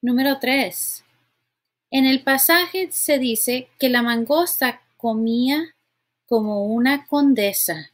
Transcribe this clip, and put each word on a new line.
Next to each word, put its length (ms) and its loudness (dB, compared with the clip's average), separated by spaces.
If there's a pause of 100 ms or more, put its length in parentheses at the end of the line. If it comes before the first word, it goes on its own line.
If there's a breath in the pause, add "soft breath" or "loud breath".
Número 380 0
tres. 640 -2 (840)
En 160 2
el 160 2
pasaje 720 0
se 260 0
dice 520 -2 (100)
que 100 2
la 140 2
mangosta 800 0 (140)
comía 800 -2 (520)
como 400 -2
una 400 0
condesa 880 0